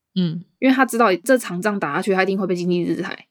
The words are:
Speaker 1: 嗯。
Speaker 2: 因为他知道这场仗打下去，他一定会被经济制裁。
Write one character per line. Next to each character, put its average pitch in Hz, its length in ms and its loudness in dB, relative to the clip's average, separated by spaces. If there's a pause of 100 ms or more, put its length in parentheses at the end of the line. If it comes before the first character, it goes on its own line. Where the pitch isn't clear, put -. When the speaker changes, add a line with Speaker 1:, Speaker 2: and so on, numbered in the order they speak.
(140)
Speaker 1:
嗯。 170 300 -2 (160)
Speaker 2:
因 262 80 2
为 262 60 6
他 262 120 4
知 240 100 -6
道 220 200 4
这 262 200 2
场 180 240 -4
仗 202 180 -2
打 147 160 -2
下 180 80 0
去， 196 120 0
他 185 80 2
一 190 40 0
定 196 120 -2
会 196 80 -2
被 185 80 0
经 175 160 -2
济 175 160 0
制 170 160 -2
裁。 - 280 -12